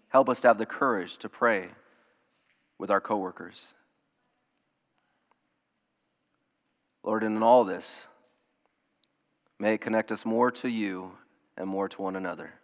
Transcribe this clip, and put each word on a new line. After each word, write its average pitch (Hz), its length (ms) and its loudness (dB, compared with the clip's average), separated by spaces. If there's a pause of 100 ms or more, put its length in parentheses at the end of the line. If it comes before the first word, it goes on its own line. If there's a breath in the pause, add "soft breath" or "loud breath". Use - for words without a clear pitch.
help 135 200 4
us 123 120 0
to 123 80 6
have 110 100 8
the 110 80 -4
courage 98 520 -2
to 107 100 -12
pray 101 400 0 (1080)
with - 120 -4
our 98 100 2
coworkers. 92 760 -8 (3250)
Lord, 110 180 -2
in 107 200 0
all 120 200 8
this, 92 460 -6 (1500)
may 107 140 2
it 104 60 -2
connect 110 300 -2
us 107 140 -6
more 117 280 2
to 127 160 -8
you 95 440 -4 (440)
and 92 120 -8
more 98 200 -2
to - 140 -14
one 95 140 -4
another 87 480 -8